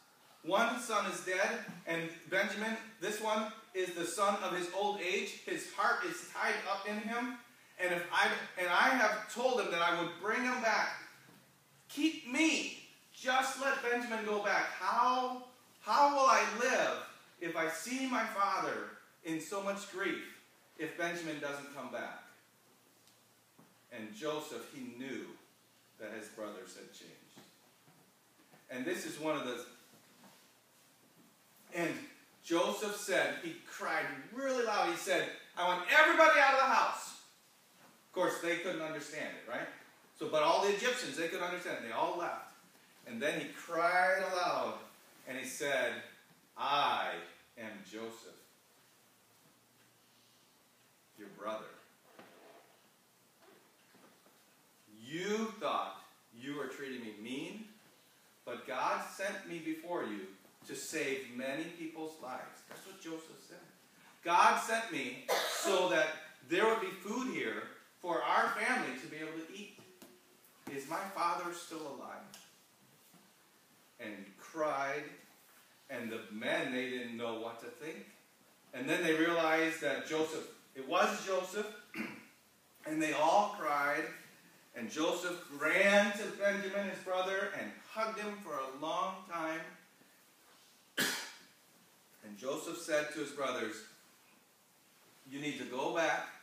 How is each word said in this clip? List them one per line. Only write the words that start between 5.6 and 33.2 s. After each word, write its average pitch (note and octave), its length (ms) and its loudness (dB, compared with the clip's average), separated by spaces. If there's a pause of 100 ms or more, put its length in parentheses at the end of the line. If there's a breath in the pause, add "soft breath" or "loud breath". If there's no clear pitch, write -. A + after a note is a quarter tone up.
heart A3 340 2
is - 240 -8
tied G#3+ 220 0 (160)
up G3 180 -2
in G#3 120 -2
him. A#3+ 380 -2 (400 loud breath)
And F3+ 140 2
if F3 180 0
I, G3 200 6 (280)
and F3+ 100 2
I A#3+ 280 6
have - 360 2
told A#3+ 280 4
him F3+ 100 0
that E3+ 120 2
I E3+ 180 4
would E3 100 0 (120)
bring A3+ 200 0
him B3+ 200 0
back. G#3+ 400 2 (880)
Keep D4 420 0
me. D#4 500 2 (320)
Just C4 460 2
let C4+ 220 2
Benjamin A#3+ 420 0
go G#3 180 0
back. - 380 2
How, B3 640 4 (380)
how C#4+ 320 6
will C4+ 120 6
I A#3 160 8 (160)
live A#3+ 380 2 (440)
if E3 160 -4
I D#3+ 120 2
see B3+ 400 -4
my A3+ 160 0
father G3 680 0 (340)
in E3 160 -2
so G3 220 -4
much G3 300 -4
grief F3+ 320 -2 (540)
if D#3 180 -6
Benjamin E3+ 420 -4
doesn't C#3 380 -6
come B2 160 -8
back? - 300 -8 (1700)
And G#2+ 220 -12
Joseph, D3+ 600 -6
he A#2+ 240 -12
knew A#2+ 280 -8 (760)
that G#2+ 180 -10
his G#2 100 -12
brothers G2+ 480 -10
had G2 160 -18
changed. - 200 -20 (1600)
And B2+ 140 -4
this E3+ 220 -2
is D3 140 -8
one D3+ 160 0
of C3 80 -4
the, B2 200 -6 (2000)
and E3 180 0 (500)
Joseph G3+ 540 0
said, - 480 0